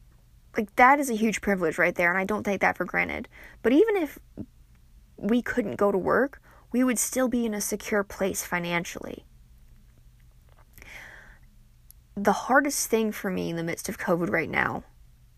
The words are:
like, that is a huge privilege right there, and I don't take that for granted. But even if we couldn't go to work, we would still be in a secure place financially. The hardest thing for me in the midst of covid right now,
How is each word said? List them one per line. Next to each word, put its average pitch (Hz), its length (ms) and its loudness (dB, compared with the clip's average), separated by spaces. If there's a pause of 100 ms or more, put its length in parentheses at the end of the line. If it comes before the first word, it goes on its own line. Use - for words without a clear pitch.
(560)
like, 214 200 -4
that 262 240 8
is 277 100 -2
a 233 40 0
huge 214 260 0
privilege 180 380 0
right 170 160 2
there, 175 160 2
and 185 80 0
I 190 60 0
don't 208 180 -2
take 196 180 -2
that 185 160 2
for 180 80 -2
granted. 175 440 -4 (340)
But 233 100 2
even 403 240 6
if 311 220 -4 (960)
we 226 260 0
couldn't - 340 -4
go 202 160 4
to 196 60 2
work, 202 440 0 (300)
we 247 120 2
would 247 140 2
still 254 300 0
be 233 180 0
in 214 80 -4
a 208 60 -4
secure 208 440 -2
place 196 400 -4
financially. 175 800 -4 (3000)
The 202 160 2
hardest 277 560 2
thing 220 240 0
for 208 180 -6
me 180 200 -2
in 165 60 -4
the 165 80 -4
midst - 240 -6
of - 100 -6
covid 170 320 0
right 160 200 -2
now, - 340 -2 (540)